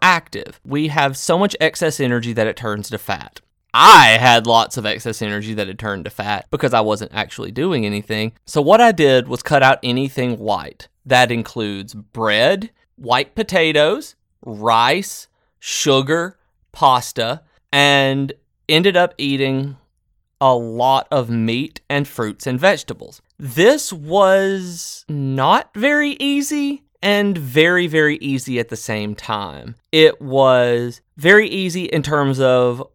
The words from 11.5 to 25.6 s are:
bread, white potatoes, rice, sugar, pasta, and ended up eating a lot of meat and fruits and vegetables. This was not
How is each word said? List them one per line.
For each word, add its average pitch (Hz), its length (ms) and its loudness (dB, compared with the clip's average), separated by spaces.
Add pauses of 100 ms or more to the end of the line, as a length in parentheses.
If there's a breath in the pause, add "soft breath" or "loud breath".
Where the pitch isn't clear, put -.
bread, 113 800 0 (260)
white 123 360 -4
potatoes, 170 840 0 (280)
rice, 117 840 -2 (280)
sugar, 156 800 -2 (360)
pasta, 127 720 -2 (280)
and 139 640 2 (340)
ended 180 300 2
up 175 200 2
eating 135 600 -4 (640)
a 131 120 4
lot 120 560 -2
of 127 200 -4
meat 117 500 -4 (100)
and 143 160 -2
fruits 110 400 -8
and 127 140 -4
vegetables. - 640 -4 (180)
This 170 540 0
was 190 1120 -2
not 139 640 -2